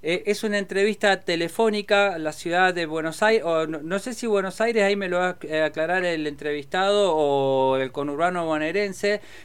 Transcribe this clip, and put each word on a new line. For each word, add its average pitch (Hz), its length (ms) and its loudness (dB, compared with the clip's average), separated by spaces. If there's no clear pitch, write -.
Eh, 170 220 -2
es 208 200 -2
una 208 120 0
entrevista 196 640 0
telefónica 202 920 0
a 165 40 -6
la 156 140 -4
ciudad 180 400 2
de 175 140 -2
Buenos 160 360 -4
Aires, 214 220 4
o 160 220 0
no, 156 160 -6
no 170 160 -4
sé 233 160 -6
si 240 120 -6
Buenos 196 360 0
Aires, 226 200 2
ahí 202 140 2
me 196 140 -4
lo 175 80 0
va 180 100 2
a, 180 140 -4
eh, 156 200 0
aclarar 165 440 0
el 160 200 -2
entrevistado 156 880 0
o 135 640 4
el 131 160 -2
conurbano 160 540 -2
bonaerense. 190 760 -2